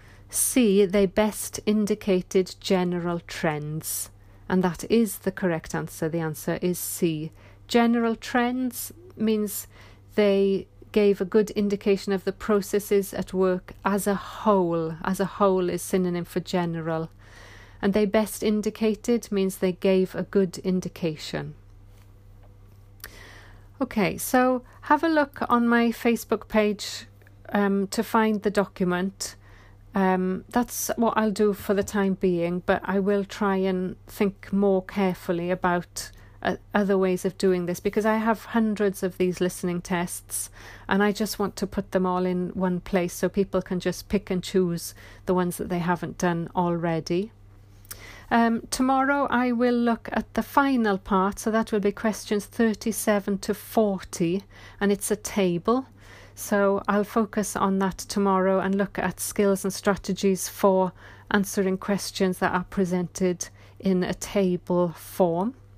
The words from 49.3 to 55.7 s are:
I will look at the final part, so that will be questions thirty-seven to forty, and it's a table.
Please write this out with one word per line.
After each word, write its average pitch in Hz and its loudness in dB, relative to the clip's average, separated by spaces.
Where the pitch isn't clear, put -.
I 247 2
will 240 2
look 240 0
at - -4
the 226 2
final 240 2
part, 196 0
so - -4
that 214 0
will 214 0
be 202 0
questions 208 -2
thirty-seven 208 0
to 208 -4
forty, 196 -2
and 202 2
it's 202 -2
a 208 2
table. 202 0